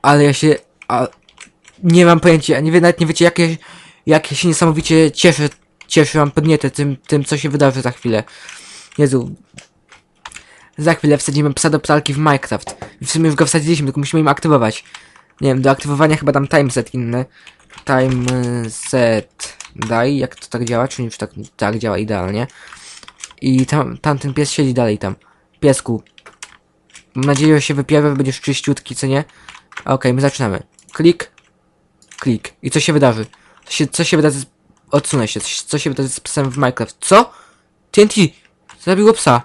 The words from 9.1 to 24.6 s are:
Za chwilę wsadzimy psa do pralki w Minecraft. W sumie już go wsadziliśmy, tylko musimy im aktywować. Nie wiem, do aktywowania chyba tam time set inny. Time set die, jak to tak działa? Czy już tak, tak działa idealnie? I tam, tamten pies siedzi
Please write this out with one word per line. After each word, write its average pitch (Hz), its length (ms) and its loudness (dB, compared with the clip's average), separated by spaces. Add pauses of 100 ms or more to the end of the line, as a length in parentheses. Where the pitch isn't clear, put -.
Za 160 160 0
chwilę 147 240 2
wsadzimy 147 360 -2
psa - 160 -2
do 151 100 0
pralki 147 340 0
w 135 40 -4
Minecraft. 151 580 -2 (260)
W 131 100 -8
sumie 160 140 0
już 151 100 2
go 160 100 2
wsadziliśmy, 151 400 0
tylko 135 140 -4
musimy 143 200 -2
im 151 80 2
aktywować. 139 560 0 (580)
Nie 139 80 0
wiem, 131 120 0
do 135 100 4
aktywowania 147 460 0
chyba 147 140 0
tam 139 160 0
time 143 240 2
set 117 220 -6
inny. 123 320 -4 (600)
Time 127 400 0 (440)
set - 880 -4 (180)
die, 117 420 -2
jak 131 180 -6
to - 120 -20
tak 120 180 -6
działa? 120 220 -2
Czy 127 160 -8
już 117 140 -10
tak, 107 140 -10 (260)
tak 107 220 -2
działa 107 180 -4
idealnie? 107 500 -4 (920)
I 131 240 2
tam, 127 320 -4
tamten 139 360 -4
pies 143 180 -2
siedzi 135 220 -2